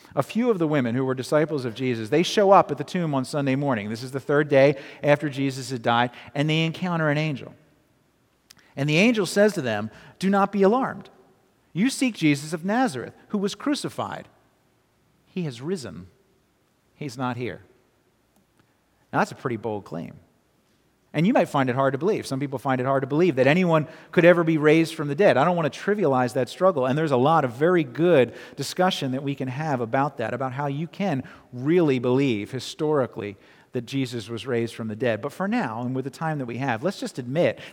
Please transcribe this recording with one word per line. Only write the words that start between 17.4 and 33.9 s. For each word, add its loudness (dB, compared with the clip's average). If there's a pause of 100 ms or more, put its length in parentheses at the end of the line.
Now, 0
that's -2
a -14
pretty -6
bold -8
claim. -12 (1000)
And 2
you 2
might 2
find 0
it -2
hard 2
to -4
believe. -2
Some -6
people -6
find -2
it -2
hard 2
to -4
believe 2
that 4
anyone 4 (240)
could 6
ever 8
be 2
raised 4
from -6
the -2
dead. 6
I 4
don't 2
want -2
to -16
trivialize 2
that 0
struggle. 2
And 0
there's 0
a 4
lot 4
of -4
very 2
good 4 (220)
discussion -2
that -6
we -4
can -6
have -4
about -2
that, -4
about -6
how -6
you -6
can -4 (260)
really 2
believe 0
historically -4 (340)
that -6
Jesus -6